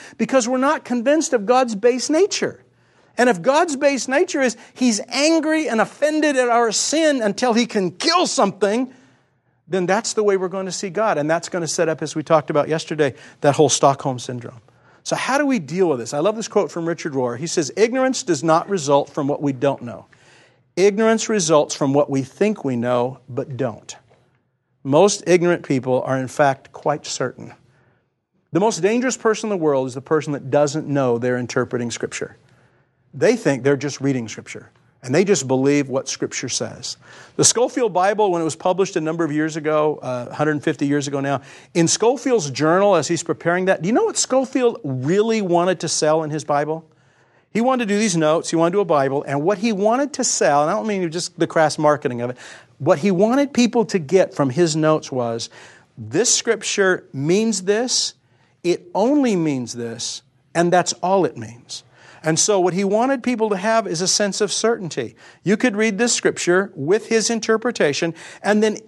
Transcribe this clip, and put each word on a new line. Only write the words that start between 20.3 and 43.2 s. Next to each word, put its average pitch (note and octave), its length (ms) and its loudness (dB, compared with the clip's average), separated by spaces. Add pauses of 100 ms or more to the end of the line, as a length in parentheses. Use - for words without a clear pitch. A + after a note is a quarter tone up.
Ignorance A3 540 2
results E3 480 2
from C#3 180 0
what C#3+ 160 2
we C3+ 120 0
think G3+ 420 -2
we C3 100 -2
know B2 440 -2 (100)
but B2+ 280 -8
don't. A#2 380 -8 (880)
Most E3 420 4
ignorant F3 380 2
people B2+ 400 0
are, C3+ 160 -2
in B2+ 80 -6
fact, C3+ 460 0
quite D3+ 340 -4
certain." B2 480 -8 (1000)
The D#3+ 60 0
most G3 240 0
dangerous A#3 340 0
person A3 300 -2
in G#3 100 -2
the E3 60 -4
world C#3 240 2
is A#2+ 80 -8
the C#3 60 -8
person D3+ 320 -2
that C3+ 180 -8
doesn't D3 380 0
know C3 300 2
they're B2 200 0
interpreting A#2+ 540 -2
Scripture. - 440 -8 (800)
They F3+ 220 2
think C#3 260 0
they're C#3 140 2
just C3+ 240 -8
reading C3 280 -2
Scripture, - 420 -16 (320)
and C3 120 -4
they F#3+ 100 4
just E3 240 0
believe C3+ 400 2
what C3 180 -4
Scripture - 440 -6
says. - 480 -8 (380)
The D3+ 80 2
Scofield A#3 500 0
Bible, G3+ 360 2
when E3+ 120 0
it - 20 -2
was D3 120 -4
published F#3 380 0
a E3+ 60 0
number E3 240 -2
of D3 80 -2
years D#3 240 -2
ago, D3+ 460 0
uh, B2+ 320 -8
hundred D3+ 280 0
fifty D3+ 240 0
years C#3+ 220 0
ago C#3 120 -4
now, C#3 200 -2 (320)
in E3 160 4
Scofield's A#3 600 0
journal, F3+ 440 4
as D3+ 140 2
he's E3+ 140 -2